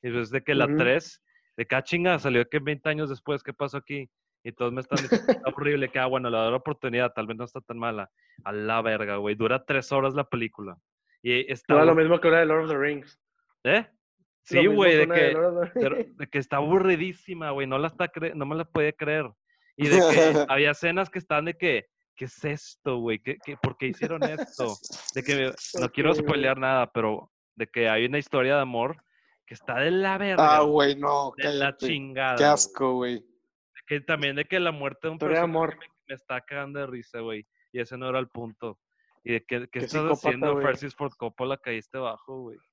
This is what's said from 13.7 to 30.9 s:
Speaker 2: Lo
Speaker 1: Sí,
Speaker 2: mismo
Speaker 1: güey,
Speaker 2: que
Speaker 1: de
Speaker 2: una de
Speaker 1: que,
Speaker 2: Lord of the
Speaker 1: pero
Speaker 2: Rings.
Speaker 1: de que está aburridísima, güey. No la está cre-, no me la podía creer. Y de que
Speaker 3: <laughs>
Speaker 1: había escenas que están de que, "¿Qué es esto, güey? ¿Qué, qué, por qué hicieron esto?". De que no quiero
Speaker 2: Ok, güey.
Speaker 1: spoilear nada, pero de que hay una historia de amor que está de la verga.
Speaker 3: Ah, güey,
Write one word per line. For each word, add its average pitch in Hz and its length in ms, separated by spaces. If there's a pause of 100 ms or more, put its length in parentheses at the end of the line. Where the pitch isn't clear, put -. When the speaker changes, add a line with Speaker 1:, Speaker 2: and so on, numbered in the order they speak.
Speaker 2:
Lo - 80 (540)
Speaker 1:
Sí, - 160
Speaker 2:
mismo 208 160
Speaker 1:
güey, 190 160
Speaker 2:
que 156 60
Speaker 1:
de 151 80
Speaker 2:
una 170 100
de 160 60
Speaker 1:
que, 139 120
Speaker 2:
Lord 175 240
of 175 160
the 254 60
Speaker 1:
pero 135 180
Speaker 2:
Rings. - 200
Speaker 1:
de 139 100
que - 120
está 139 180
aburridísima, 175 960
güey. 139 160
No 131 100
la 151 100
está 170 240
cre-, 160 220
no 143 120
me 147 100
la 165 100
podía 151 280
creer. 151 360 (460)
Y 143 140
de 175 80
que - 20
Speaker 3:
<laughs> 156 500
Speaker 1:
había 143 220
escenas 170 380
que 180 100
están 151 260
de 170 120
que, 147 280 (320)
"¿Qué 131 80
es - 180
esto, 147 540
güey? 117 220
¿Qué, - 260
qué, 143 100
por - 220
qué 131 100
hicieron 160 360
esto?". 151 520 (400)
De 131 80
que 139 300 (260)
no 127 120
quiero 156 200
Speaker 2:
Ok, 160 60
güey. 151 100
Speaker 1:
spoilear 135 300
nada, 131 340
pero 110 400 (240)
de 107 120
que 117 200
hay 110 180
una 135 120
historia 139 380
de 143 60
amor 127 360 (480)
que - 80
está 120 260
de 156 120
la 190 260
verga. 160 400
Speaker 3:
Ah, 151 40
güey, 147 360